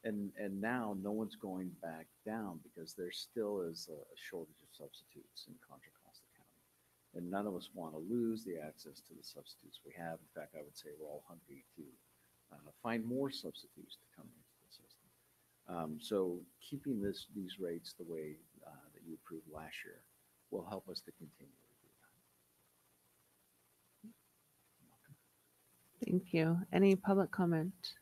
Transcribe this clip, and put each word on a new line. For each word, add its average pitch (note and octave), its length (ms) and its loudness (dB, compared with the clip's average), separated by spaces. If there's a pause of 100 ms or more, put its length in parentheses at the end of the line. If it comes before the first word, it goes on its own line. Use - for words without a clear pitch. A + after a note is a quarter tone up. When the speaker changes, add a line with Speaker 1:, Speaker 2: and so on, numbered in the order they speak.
Speaker 1:
And, G#2 360 2
and G2 220 0
now A2+ 420 2
no G#2 100 2
one's G#2+ 240 0
going F#2 340 -2 (120)
back D#2+ 260 -6 (180)
down G#2 360 -2
because - 320 -12
there F2 180 -4
still G#2 500 0
is E2 280 -4
a, D#2 60 -8
a - 200 -14
shortage D#2+ 460 -8
of D2 100 -20
substitutes - 760 -16
in - 60 -14 (120)
Contra - 260 -20 (120)
Costa - 220 -20 (100)
County. - 260 -20 (540)
And F2 140 -4
none G2+ 160 2
of G2 100 0
us F2 180 -8
want D#2+ 200 -6
to D#2 60 -6
lose A2+ 440 0
the F2 140 -4
access D2+ 420 -12
to - 140 -20
the D#2 80 -16
substitutes - 640 -16
we - 100 -16
have. E2 240 -4
In - 140 -20
fact, D#2 240 -8
I D2+ 40 -8
would D2 140 -14
say D2+ 220 -12
we're D2+ 100 -8
all D2 200 -8
hungry C#2+ 360 -18 (120)
to, D#2 80 -12 (680)
uh, D2 180 -18 (120)
find A2+ 220 4
more C3 260 2
substitutes - 680 -10
to - 100 -20 (100)
come - 120 -18
into - 320 -20
the - 120 -20
system. - 360 -20 (600)
Um, D#2+ 320 -2
so F2+ 420 2 (180)
keeping C#3 400 -2
this, G2 340 0
these F#2 240 -6
rates E2+ 380 -4
the F2 80 -10
way, D#2 320 -6 (300)
uh, D2 260 -18
that - 160 -20
you D#2+ 60 -8 (100)
approved D#2+ 280 -10
last D#2 320 -10
year - 180 -16 (480)
will F2+ 180 0
help G2 200 -4
us F2 120 -8
to - 120 -16
continue D2 360 -16
to - 320 -20
do - 80 -20 (4000)
that. - 40 0
Speaker 2:
Thank F3+ 300 4
you. E3 260 8 (120)
Any F#3+ 220 12
public G3 360 6
comment? E3+ 720 4